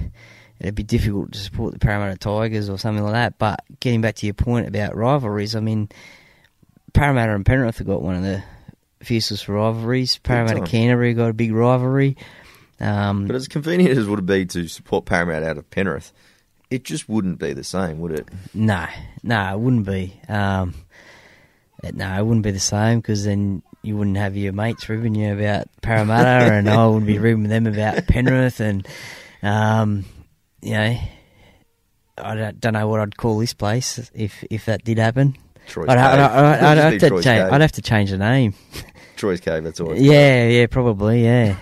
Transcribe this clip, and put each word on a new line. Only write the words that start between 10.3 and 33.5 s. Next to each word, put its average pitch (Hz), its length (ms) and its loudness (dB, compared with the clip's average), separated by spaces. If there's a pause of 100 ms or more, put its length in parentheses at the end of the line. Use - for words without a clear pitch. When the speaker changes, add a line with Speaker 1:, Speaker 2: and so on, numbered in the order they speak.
Speaker 2:
time. 92 60 -6
Speaker 1:
Canterbury 120 480 2
got 117 160 0
a 113 40 -4
big 113 180 -2
rivalry. 127 640 2 (640)
Um, 101 460 -2
Speaker 2:
But 113 100 -4
as 131 100 -6
convenient 165 520 0
as 110 80 0
it 98 40 -4
would 104 140 -2
be 95 220 0
to 87 220 -6
support - 360 -4
Parramatta 85 460 -2
out 76 80 -6
of - 120 -18
Penrith, 90 420 -4 (580)
it 127 140 -6
just 156 260 -10
wouldn't 98 280 -2
be 76 140 -6
the 67 120 -10
same, 85 360 -6
would 85 120 -8
it? 76 160 -8 (260)
Speaker 1:
No, 104 320 -2 (360)
no, 101 300 -2
it 98 80 -6
wouldn't 120 260 0
be. 95 320 -6 (100)
Um, 98 460 -2 (1080)
it, - 120 -12
no, 95 240 -6
it 104 60 0
wouldn't 113 200 2
be 107 80 -2
the 95 80 -4
same 110 420 0
'cause 104 220 -4
then 101 380 -2 (200)
you 107 140 -6
wouldn't 101 220 -2
have 98 180 -4
your 101 160 -4
mates 110 360 -6
ribbing 110 260 -4
you 107 180 -2
about 104 340 -2 (160)
Parramatta 117 720 4
Speaker 2:
<laughs> - 0 -
Speaker 1:
and 104 160 2
I 113 160 4
wouldn't 110 200 2
be 104 120 2
ribbing 110 300 2
them 113 180 0
about 107 400 -2
Penrith 127 540 2
and, 101 260 -2 (560)
um, 107 640 0 (580)
you 107 100 -8
know, 110 240 0 (1200)
I 107 160 -8
don't, 110 260 -6
don't 117 140 0
know 107 140 0
what 110 120 0
I'd 104 160 -4
call 110 220 0
this 117 160 -2